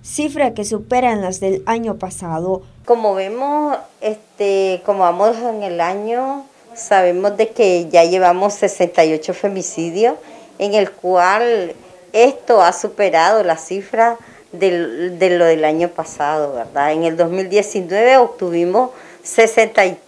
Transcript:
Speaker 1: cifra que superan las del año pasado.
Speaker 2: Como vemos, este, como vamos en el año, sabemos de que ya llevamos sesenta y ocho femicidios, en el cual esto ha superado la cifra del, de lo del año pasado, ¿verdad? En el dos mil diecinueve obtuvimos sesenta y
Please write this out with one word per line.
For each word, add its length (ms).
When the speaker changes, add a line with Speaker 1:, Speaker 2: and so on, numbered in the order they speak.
Speaker 1:
cifra 540
que 100
superan 580
las 180
del 260
año 320
pasado. 640
Speaker 2:
Como 300
vemos, 640
este, 880
como 140
vamos 380
en 260
el 160
año, 680
sabemos 640
de 120
que 420
ya 140
llevamos 500
sesenta 500
y 100
ocho 200
femicidios, 800
en 140
el 180
cual 800
esto 500
ha 100
superado 680
la 140
cifra 600
del, 680
de 120
lo 160
del 180
año 240
pasado, 680
¿verdad? 380
En 100
el 140
dos 120
mil 200
diecinueve 680
obtuvimos 720
sesenta 600
y 120